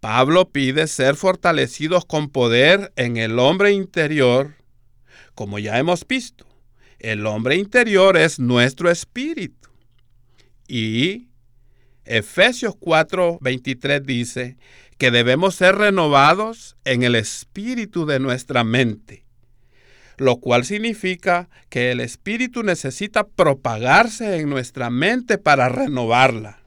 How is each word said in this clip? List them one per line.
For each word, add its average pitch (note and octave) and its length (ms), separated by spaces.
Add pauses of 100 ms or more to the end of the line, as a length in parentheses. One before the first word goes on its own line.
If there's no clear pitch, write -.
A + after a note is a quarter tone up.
Pablo C3+ 480
pide C#3 380
ser C#3+ 280
fortalecidos E3+ 920
con D3+ 240
poder C3+ 680
en A#2+ 220
el A2+ 200
hombre F#3 340
interior, D3 800 (800)
como G2+ 240
ya G#2+ 200
hemos E3+ 300
visto. - 380 (520)
El G#2+ 280
hombre A2+ 300
interior G3 600
es D#3+ 220
nuestro B2+ 520
espíritu. B3 760 (1000)
Y B2+ 600 (840)
Efesios G3+ 640
cuatro E3+ 680
veintitrés C3 600
dice B2 540 (400)
que B2+ 140
debemos B2+ 440
ser F#3 220
renovados F#3+ 1000 (120)
en B2+ 160
el B2 120
espíritu G3 920
de C#3+ 120
nuestra B2+ 460
mente, A2+ 640 (920)
lo B2 220
cual A#2+ 260
significa F#3 880 (180)
que B2 240
el A#2+ 80
espíritu A3+ 600
necesita G3+ 640
propagarse D#3+ 1120
en D3+ 80
nuestra B2+ 400
mente G#3 480
para C3+ 320
renovarla. B2 1000